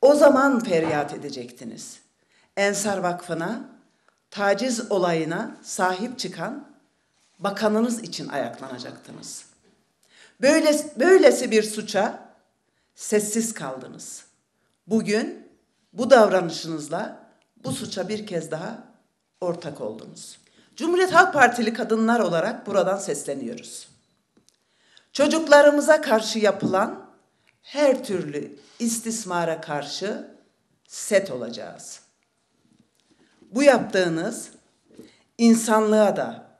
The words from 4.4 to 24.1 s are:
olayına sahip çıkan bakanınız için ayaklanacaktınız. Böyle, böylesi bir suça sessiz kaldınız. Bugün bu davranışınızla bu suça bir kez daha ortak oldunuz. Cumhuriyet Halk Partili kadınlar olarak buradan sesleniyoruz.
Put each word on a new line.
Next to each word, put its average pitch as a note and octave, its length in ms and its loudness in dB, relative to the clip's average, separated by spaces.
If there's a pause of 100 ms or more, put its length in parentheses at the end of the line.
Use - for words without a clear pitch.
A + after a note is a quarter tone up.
olayına F3 720 -2
sahip F#3 560 -4
çıkan F#3+ 500 -10 (720)
bakanınız G#3 640 -2
için - 260 -12
ayaklanacaktınız. B2 1160 -12 (1000)
Böyle, D4+ 540 4
böylesi C4 540 8
bir G#3+ 120 4
suça - 680 -4 (640)
sessiz G#3+ 600 -2
kaldınız. - 720 -14 (600)
Bugün G#3+ 640 -2 (440)
bu A3 180 0
davranışınızla F3 1200 2 (340)
bu - 80 -4
suça F#3 360 -8
bir G#3+ 180 -8
kez E3 240 -6
daha F3+ 400 -10 (500)
ortak E3+ 400 -8
oldunuz. - 580 -14 (380)
Cumhuriyet F4+ 360 0
Halk E4+ 220 4
Partili A#3+ 380 2
kadınlar A3+ 480 0
olarak F3 460 -2
buradan F#3+ 320 0
sesleniyoruz. C#3 880 -10 (1200)